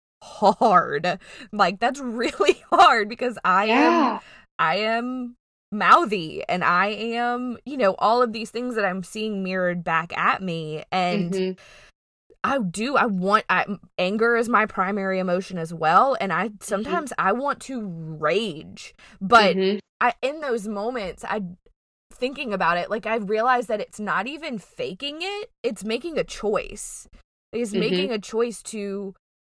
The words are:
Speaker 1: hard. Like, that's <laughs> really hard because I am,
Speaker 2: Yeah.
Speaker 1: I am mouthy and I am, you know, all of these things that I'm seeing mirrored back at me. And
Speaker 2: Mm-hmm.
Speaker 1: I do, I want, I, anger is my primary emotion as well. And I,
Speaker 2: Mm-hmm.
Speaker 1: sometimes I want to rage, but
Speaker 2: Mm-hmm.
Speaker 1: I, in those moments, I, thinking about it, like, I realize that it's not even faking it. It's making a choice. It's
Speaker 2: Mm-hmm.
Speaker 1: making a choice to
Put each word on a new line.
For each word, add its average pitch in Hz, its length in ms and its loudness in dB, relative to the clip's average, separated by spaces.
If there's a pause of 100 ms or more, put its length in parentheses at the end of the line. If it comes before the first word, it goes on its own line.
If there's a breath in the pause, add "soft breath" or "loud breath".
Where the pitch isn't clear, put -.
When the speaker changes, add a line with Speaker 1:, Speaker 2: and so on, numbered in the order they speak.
(240)
Speaker 1:
hard. 180 960 4 (320 loud breath)
Like, 202 260 2
that's 269 220 0
<laughs> - 0 -
really 254 600 0 (120)
hard 269 360 6
because 233 360 -4
I 185 220 4
am, 277 260 6
Speaker 2:
Yeah. 262 260 2 (400 loud breath)
Speaker 1:
I 165 180 2
am 240 600 -4 (360)
mouthy 202 760 2
and 180 160 -2
I 180 240 4
am, 233 760 -4
you 285 120 -10
know, 196 220 2
all 233 240 4
of 233 100 0
these 220 180 -10
things 247 240 -8
that 214 100 -2
I'm 185 200 -4
seeing 214 400 -6
mirrored 180 400 -2
back 165 340 -2
at - 240 0
me. 160 480 -6
And 180 420 0
Speaker 2:
Mm-hmm. 185 280 -2 (800 loud breath)
Speaker 1:
I 269 160 0
do, 214 380 -2
I 160 100 4
want, 196 440 2
I, 180 160 2 (320)
anger 214 380 2
is 233 120 0
my 220 180 4
primary 190 540 -2
emotion 185 380 -2
as 165 160 -8
well. 180 460 4
And 190 120 -2
I, 180 160 -2
Speaker 2:
Mm-hmm. 214 140 -14
Speaker 1:
sometimes 269 560 -4
I 185 140 2
want 269 300 -2
to 254 240 -8
rage, 160 1080 -4 (260 loud breath)
but 196 360 6
Speaker 2:
Mm-hmm. 190 220 2 (220)
Speaker 1:
I, 240 220 2
in 294 180 -4
those 233 260 -2
moments, 214 580 -6
I, 214 180 -4 (720)
thinking 254 400 -6
about 175 240 2
it, 175 140 -4
like, 226 160 -4
I 220 100 -2
realize 220 520 0
that 214 120 -2
it's - 200 -10
not 190 260 -2
even 285 320 -10
faking 190 600 -10
it. 403 300 -8 (120)
It's 208 220 -6
making 247 340 -4
a 170 60 0
choice. - 840 -6 (460 soft breath)
It's 233 180 -4
Speaker 2:
Mm-hmm. 196 100 -2
Speaker 1:
making 180 300 0
a 226 80 -4
choice 226 460 -4
to 202 500 -8 (360)